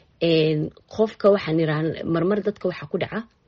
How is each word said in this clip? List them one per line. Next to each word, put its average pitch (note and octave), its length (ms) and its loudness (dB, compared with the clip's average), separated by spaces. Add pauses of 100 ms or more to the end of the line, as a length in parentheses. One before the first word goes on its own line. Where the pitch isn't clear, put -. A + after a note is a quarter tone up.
(200)
een, D#3 500 2 (180)
qofka G#3+ 420 2
waxaan E3 300 2
idhaahdaa, D#3 440 -2
marmar F3 380 0
dadka G3+ 260 -4
waxaa E3 220 -10
ku F3 80 -4
dhaca, F3+ 240 -6 (260)